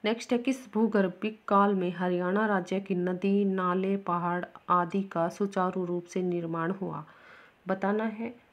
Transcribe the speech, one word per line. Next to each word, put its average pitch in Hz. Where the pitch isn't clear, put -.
नेक्स्ट 226
है, 240
किस 262
भूगर्भिक 214
काल 202
में 180
हरियाणा 180
राज्य 190
की 196
नदी, 180
नाले, 185
पहाड़ 175
आदि 175
का 175
सुचारू 190
रूप 175
से -
निर्माण 170
हुआ? 160
बताना 196
है। 220